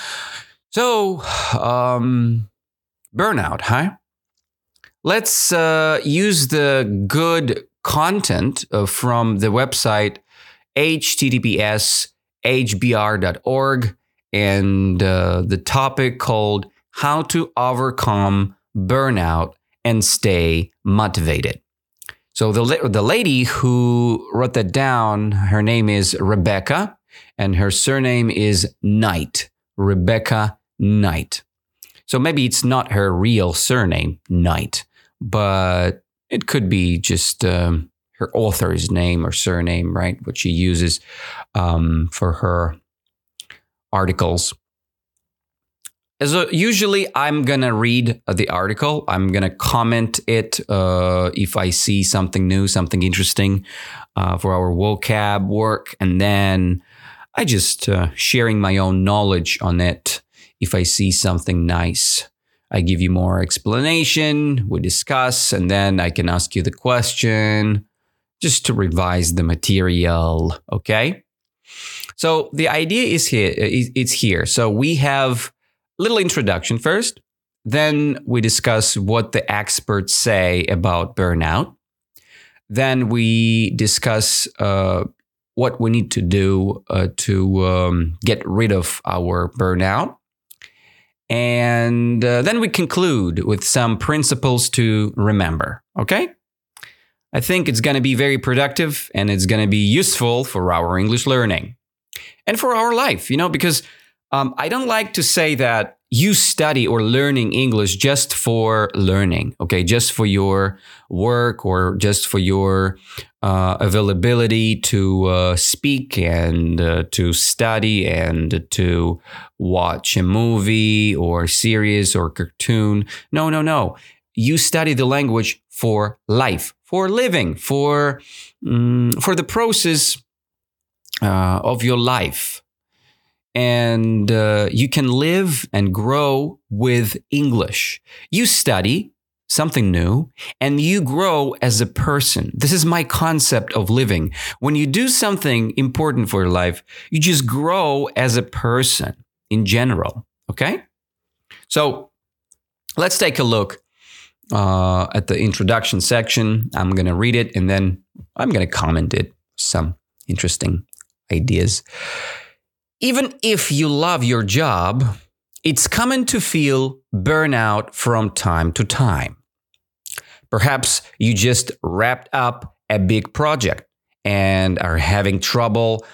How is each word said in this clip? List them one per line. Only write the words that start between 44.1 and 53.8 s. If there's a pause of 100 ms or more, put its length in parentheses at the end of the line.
So
usually
I'm
gonna
read (120)
the
article.
I'm
gonna
comment
it,
uh,
if
I
see
something
new,
something
interesting, (500)